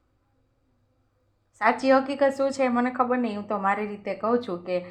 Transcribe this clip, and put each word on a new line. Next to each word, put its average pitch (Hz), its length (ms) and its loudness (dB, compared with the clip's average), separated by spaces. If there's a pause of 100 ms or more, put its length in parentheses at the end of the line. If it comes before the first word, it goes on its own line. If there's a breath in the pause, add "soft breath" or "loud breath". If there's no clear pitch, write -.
(1600)
સાચી 240 300 4
હકીકત 269 460 4
શું 269 160 0
છે 269 120 0
એ 254 40 4
મને 240 220 0
ખબર 247 260 0
નહીં. 226 200 -2
હું 202 120 -8
તો 208 100 -2
મારી 196 280 0
રીતે 202 280 -8
કહું 233 280 0
છું 175 220 -8
કે 180 120 -2 (140 loud breath)